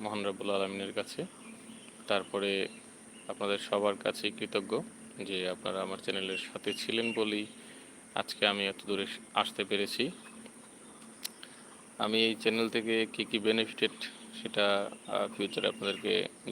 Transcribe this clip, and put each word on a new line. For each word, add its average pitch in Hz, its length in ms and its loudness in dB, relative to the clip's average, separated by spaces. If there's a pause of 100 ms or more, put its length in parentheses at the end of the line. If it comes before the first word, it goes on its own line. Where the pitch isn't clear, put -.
মহান 104 240 -2
রব্বুল 98 260 -2
আলামিনের 98 420 0
কাছে, 104 320 -4 (800)
তারপরে 98 640 2 (600)
আপনাদের 101 300 0
সবার 101 380 2
কাছেই 104 340 0
কৃতজ্ঞ 110 520 0 (420)
যে 92 240 -2
আপনারা 95 340 -2
আমার 95 160 -4
চ্যানেলের 95 400 -2
সাথে - 340 -4
ছিলেন 113 400 0
বলেই 107 340 2 (680)
আজকে - 320 2
আমি 101 200 4
এত 98 200 -4
দূরে 98 200 2 (280)
আসতে 104 300 2
পেরেছি। 101 460 0 (1900)
আমি 110 260 6
এই 113 100 6
চ্যানেল 113 340 2
থেকে 113 440 4
কী 110 120 0
কী 113 140 0
বেনিফিটেড 110 540 4 (500)
সেটা, 101 480 4 (160)
আহ, 101 300 0
ফিউচারে 101 320 2
আপনাদেরকে 98 600 2 (240)